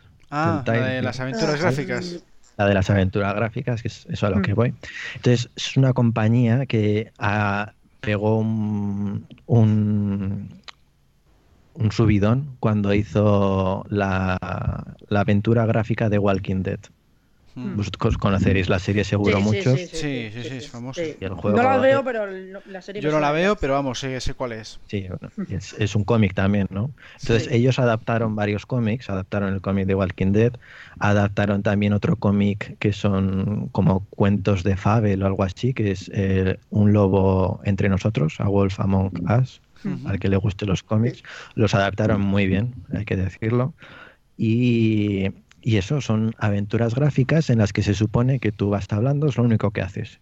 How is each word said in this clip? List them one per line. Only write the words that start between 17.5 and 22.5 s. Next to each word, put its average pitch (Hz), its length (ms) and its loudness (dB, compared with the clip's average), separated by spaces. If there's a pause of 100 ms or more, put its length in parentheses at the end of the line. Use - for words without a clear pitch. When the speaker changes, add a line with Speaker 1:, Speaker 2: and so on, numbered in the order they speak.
Speaker 1:
Mm. 151 200 -8
Speaker 2:
Vos 98 220 -4
cos-, - 180 0
conoceréis 95 520 2
la 95 100 2
serie 101 240 0
seguro 101 360 2
Speaker 3:
Sí, 196 40 2
sí, 208 60 2
Speaker 2:
muchos. 185 320 2
Speaker 3:
sí, 175 80 -8
sí, 160 80 -12
Speaker 1:
Sí, - 0 -
Speaker 3:
sí, 131 360 -6
Speaker 1:
sí, 120 120 -12
sí, 117 40 -10
Speaker 3:
sí, 131 100 -10
Speaker 1:
es 110 60 -12
Speaker 3:
sí, - 60 -16
Speaker 1:
famosa. 123 320 -10
Speaker 3:
sí. 156 180 -8
Speaker 2:
Y 98 40 -8
el 98 100 -6
juego - 220 0
Speaker 3:
No 240 80 4
la 262 140 2
Speaker 2:
de 262 100 4
Speaker 3:
veo, 269 160 2
pero 226 200 -4
el, 190 320 -12 (100)